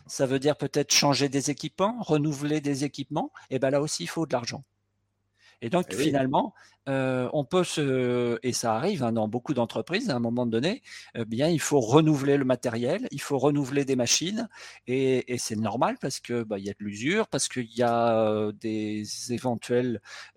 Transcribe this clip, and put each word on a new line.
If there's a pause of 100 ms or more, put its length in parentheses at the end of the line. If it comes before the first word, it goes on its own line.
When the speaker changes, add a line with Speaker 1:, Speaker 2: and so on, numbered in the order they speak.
Speaker 1:
ça
veut
dire
peut-être
changer
des
équipements,
renouveler
des
équipements. (180)
Et
ben
là
aussi,
il
faut
de
l'argent. (960)
Et
donc,
Speaker 2:
Eh
oui.
Speaker 1:
finalement, (340)
euh,
on
peut
se,
et
ça
arrive,
hein,
dans
beaucoup
d'entreprises,
à
un
moment
donné, (320)
eh
bien,
il
faut
renouveler
le
matériel,
il
faut
renouveler
des
machines, (360)
et,
et
c'est
normal
parce
que,
bah,
il
y
a
de
l'usure,
parce
qu'il
y
a,
euh,
des
éventuelles, (340)